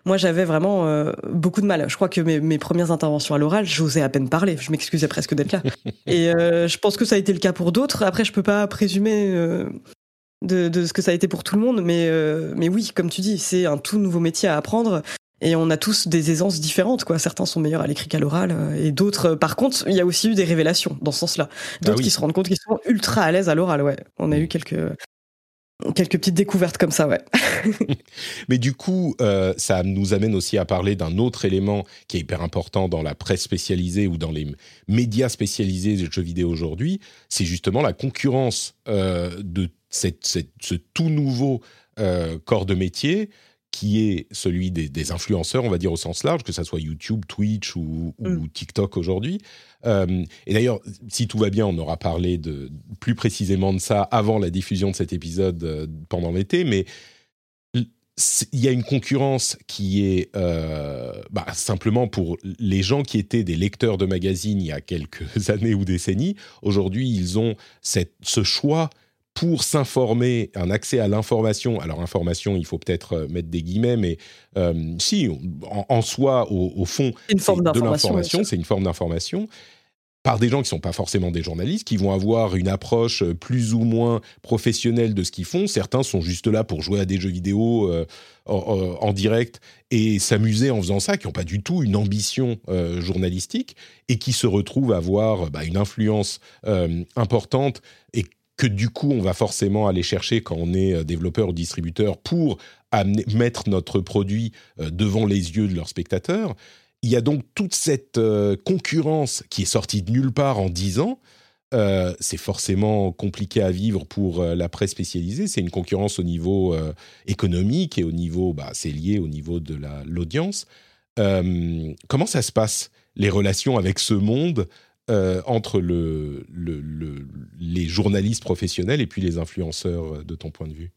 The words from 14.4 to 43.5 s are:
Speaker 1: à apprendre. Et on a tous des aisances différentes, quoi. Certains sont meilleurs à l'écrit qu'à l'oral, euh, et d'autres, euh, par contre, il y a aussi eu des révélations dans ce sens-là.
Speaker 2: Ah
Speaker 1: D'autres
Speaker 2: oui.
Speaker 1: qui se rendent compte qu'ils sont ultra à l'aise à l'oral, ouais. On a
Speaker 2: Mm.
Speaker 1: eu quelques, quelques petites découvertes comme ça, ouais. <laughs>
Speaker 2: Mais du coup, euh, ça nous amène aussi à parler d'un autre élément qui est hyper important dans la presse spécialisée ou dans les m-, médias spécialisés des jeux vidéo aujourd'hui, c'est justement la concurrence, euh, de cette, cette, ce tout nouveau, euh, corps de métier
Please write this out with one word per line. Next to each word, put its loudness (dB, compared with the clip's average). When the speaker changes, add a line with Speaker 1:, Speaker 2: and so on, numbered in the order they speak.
Speaker 1:
à 2
apprendre. 2
Et 6
on 4
a 4
tous 0
des 2
aisances 2
différentes, 2
quoi. 0
Certains -2
sont -2
meilleurs 0
à -2
l'écrit -4
qu'à -2
l'oral, 2
euh, 0
et 2
d'autres, 2
euh, 2
par 2
contre, 2
il 4
y 4
a 4
aussi 2
eu 2
des 4
révélations 2
dans 0
ce -2
sens-là. -2
Speaker 2:
Ah -12
Speaker 1:
D'autres 4
Speaker 2:
oui. 2
Speaker 1:
qui 4
se 2
rendent 2
compte 2
qu'ils 2
sont -2
ultra 2
à 4
l'aise 4
à 4
l'oral, 2
ouais. 2
On 0
a 4
Speaker 2:
Mm. 2
Speaker 1:
eu -2
quelques, -4
quelques 2
petites 2
découvertes 2
comme 4
ça, 2
ouais. 2
<laughs> -6
Speaker 2:
Mais 4
du 2
coup, -2
euh, 4
ça 0
nous 2
amène 2
aussi 0
à 4
parler 2
d'un -2
autre 0
élément 2
qui -8
est 0
hyper -4
important -2
dans -2
la -4
presse -2
spécialisée -2
ou 0
dans -4
les -4
m-, -8
médias 2
spécialisés -2
des -2
jeux -4
vidéo -2
aujourd'hui, -4
c'est -2
justement 0
la 2
concurrence, -2
euh, -2
de -2
cette, -4
cette, -4
ce -4
tout -4
nouveau, 0
euh, 0
corps 2
de 2
métier 0